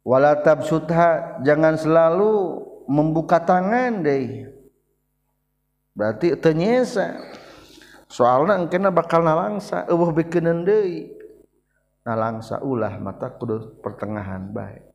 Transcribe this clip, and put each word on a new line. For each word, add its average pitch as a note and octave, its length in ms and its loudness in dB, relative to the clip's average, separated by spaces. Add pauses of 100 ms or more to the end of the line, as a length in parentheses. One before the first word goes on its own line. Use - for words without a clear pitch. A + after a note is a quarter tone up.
Wala C#3+ 420 2
tabsutha, D#3+ 1000 0
jangan D#3 320 4
selalu E3 560 2 (560)
membuka D#3 560 2
tangan G#3 560 0
deui. C3+ 480 -2 (1400)
Berarti A2 480 -2
teu D#3 160 4
nyesa. G#3+ 640 0 (880)
Soalna C3+ 500 4
engkena F3+ 300 0
bakal E3 320 2
nalangsa, F3 680 -2
eueuh E3+ 220 2
bikeuneun E3 560 0
deui. F#3 480 -2 (920)
Nalangsa A2 640 -4
ulah A2 320 -4
mata G2+ 320 -10
kudu A2 560 -8
pertengahan G2+ 680 -8
bae. G#2 300 -12 (140)